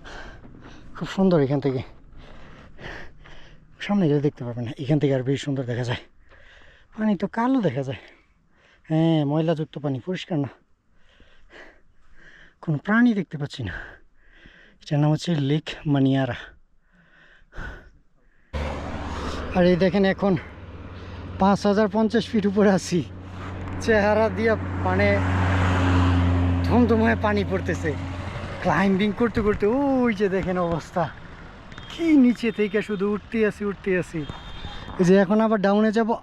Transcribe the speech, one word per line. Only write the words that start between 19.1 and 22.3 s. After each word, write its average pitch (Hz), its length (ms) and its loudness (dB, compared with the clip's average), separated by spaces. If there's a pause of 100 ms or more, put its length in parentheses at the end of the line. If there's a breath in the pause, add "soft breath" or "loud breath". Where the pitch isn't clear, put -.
আর 180 80 6
এই 180 120 6
দেখেন 190 280 4
এখন 190 320 2 (1000 loud breath)
পাঁচ 196 280 4
হাজার 208 220 4
পঞ্চাশ 214 400 0
ফিট 208 180 0